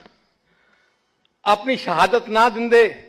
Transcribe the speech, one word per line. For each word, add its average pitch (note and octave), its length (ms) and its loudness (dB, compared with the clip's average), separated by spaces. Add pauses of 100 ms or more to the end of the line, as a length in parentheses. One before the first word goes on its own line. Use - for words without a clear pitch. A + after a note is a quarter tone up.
(1400)
ਆਪਣੀ G#3 320 -2
ਸ਼ਹਾਦਤ F#3 520 -2
ਨਾ A3 200 2
ਦਿੰਦੇ, A#3 600 0